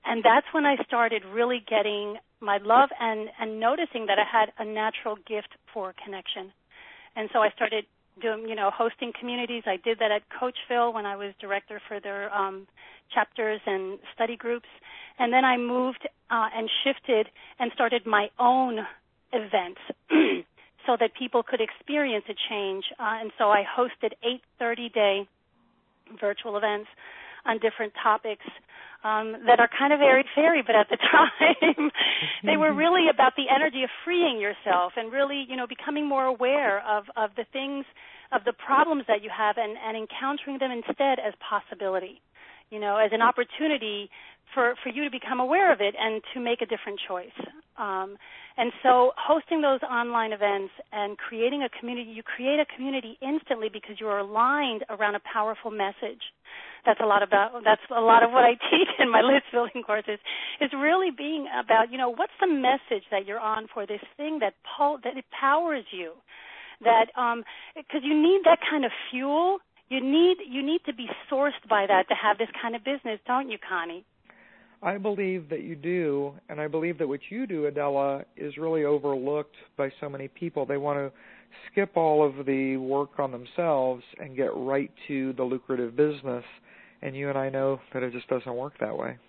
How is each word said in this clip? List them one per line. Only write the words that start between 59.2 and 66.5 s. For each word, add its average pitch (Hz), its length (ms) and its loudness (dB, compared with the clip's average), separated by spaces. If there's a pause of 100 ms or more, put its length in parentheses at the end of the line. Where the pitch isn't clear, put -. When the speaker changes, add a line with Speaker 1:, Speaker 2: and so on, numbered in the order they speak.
Speaker 1:
list 269 300 4
building 240 320 -2
courses, 208 360 -4 (420)
is 277 100 0
really 320 400 2
being 285 400 -6
about, 233 400 4
you 262 60 -8
know, 254 120 0
what's 247 300 -4
the 381 80 2
message 262 640 0
that 196 140 -2
you're 208 160 -8
on 220 320 -4
for 208 120 -8
this 208 140 -8 (160)
thing 302 240 -6
that 214 140 -2 (100)
pul-, 294 400 -2
that 254 140 -6
it 254 80 -14 (120)
powers 294 540 0
you, 175 220 -10 (680)